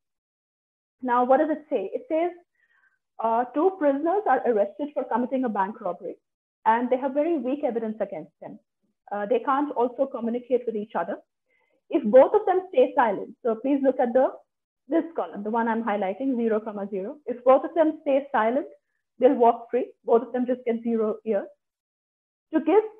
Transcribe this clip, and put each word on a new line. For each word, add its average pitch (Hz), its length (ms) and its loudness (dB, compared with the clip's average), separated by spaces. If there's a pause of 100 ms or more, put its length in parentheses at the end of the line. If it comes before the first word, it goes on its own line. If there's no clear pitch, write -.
(1000)
Now, 247 240 2
what 262 140 4
does 311 100 0
it 302 180 -6
say? 202 260 -4
It 262 140 -8
says, 339 240 -2 (920)
uh, 226 220 0 (100)
two 339 240 2
prisoners 311 500 0
are 269 160 2
arrested 233 480 0
for 262 120 -4
committing 247 380 -2
a 247 60 -2
bank 202 320 -4
robbery, 175 360 -8 (500)
and 233 200 2
they 254 100 2
have 262 180 -4
very 311 240 0
weak 254 240 -4
evidence 226 360 -4
against 170 320 -8 (100)
them. 180 180 -18 (520)
Uh, 208 140 -6
they 226 140 0
can't 285 360 0
also 247 300 -2
communicate 240 640 -4
with 220 80 -4
each 214 200 -8
other. 190 200 -6 (720)
If 294 140 0
both 254 320 8
of 415 100 2
them 370 240 0
stay 262 260 4
silent, 226 480 0
so 226 120 0
please 269 260 -2
look 277 180 0
at 240 140 0
the, 262 140 4 (600)
this 311 160 0 (120)
column, 196 280 -6
the 214 60 -8
one 233 180 0
I'm 226 160 -2
highlighting, 208 520 -2
zero, 220 260 0 (300)
zero. 208 240 -6 (100)
If 240 180 -8
both 269 220 6
of 311 80 -10
them 311 300 2
stay 277 280 0
silent, 247 360 0 (520)
they'll 254 140 6
walk 240 380 4
free. 254 160 -2 (180)
Both 233 220 2
of - 60 -12
them 247 120 -2
just 247 200 -4
get 226 180 -4
zero 220 400 -2
years. 220 240 -4 (1080)
To 311 60 2
give 349 240 4 (160)